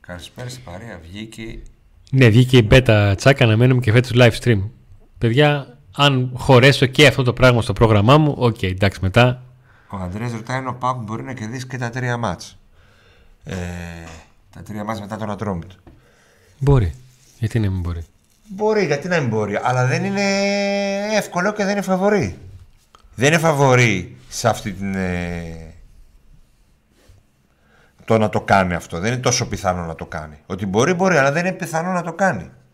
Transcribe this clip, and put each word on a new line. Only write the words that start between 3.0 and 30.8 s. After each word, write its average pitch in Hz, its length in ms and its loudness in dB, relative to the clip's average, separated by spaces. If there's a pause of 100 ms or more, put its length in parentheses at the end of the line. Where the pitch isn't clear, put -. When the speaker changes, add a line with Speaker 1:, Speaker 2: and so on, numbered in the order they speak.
Speaker 2:
Τσάκα, 135 300 2
αναμένουμε 120 360 4
και 110 120 0
φέτος 123 220 2
live 120 180 6 (100)
stream. 107 200 0 (560)
Παιδιά, 139 600 0 (180)
αν 131 400 2
χωρέσω 131 500 6
και 143 200 6
αυτό 131 160 4
το 123 100 0
πράγμα 123 300 4
στο - 100 -4
πρόγραμμά 110 460 6
μου, 147 200 2
οκ, 120 240 0
εντάξει, 92 400 -2
μετά. 120 400 2 (480)
Speaker 1:
Ο 101 60 -12
Ανδρέας 101 360 -8
ρωτάει 113 240 -8
αν 131 120 -8
ο 127 40 -6
παοκ 127 300 -4
μπορεί 110 200 -8
να 135 100 -12
κερδίσει 120 340 -10
και 131 120 -10
τα 120 120 -6
τρία 123 260 -4
μάτς. 110 420 -8 (880)
Ε, 82 100 -10 (1000)
τα - 80 -20
τρία 104 220 -12
μάτς 107 160 -8
μετά 104 160 -12
τον 104 140 -8
Ατρόμητο. 95 440 -8 (840)
Speaker 2:
Μπορεί. 131 360 2 (440)
Γιατί 113 200 -2
να 104 120 0
μην 95 100 -4
μπορεί; 85 240 -6 (400)
Speaker 1:
Μπορεί, 214 420 -2
γιατί 147 220 -4
να 175 120 0
μην 135 80 -2
μπορεί. 104 340 -2
Αλλά 127 240 0
δεν 165 180 -2
είναι 196 180 -2 (920)
εύκολο 190 360 -2
και 208 120 -4
δεν 196 80 -2
είναι 202 100 -4
φαβορί. 185 560 0 (760)
Δεν 113 120 0
είναι 165 120 4
φαβορί 127 760 2 (120)
σε - 200 -2
αυτή 107 240 -4
την, 98 220 -8
ε... 87 800 -6 (2250)
το 113 140 2
να 107 100 2
το 104 120 -2
κάνει 92 340 2
αυτό. 85 240 -8
Δεν 107 140 -4
είναι 127 80 -4
τόσο 123 280 -2
πιθανό 90 380 -4
να 80 80 -8
το 82 120 -12
κάνει. 78 300 -12 (100)
Ότι 98 200 -8
μπορεί, 117 280 2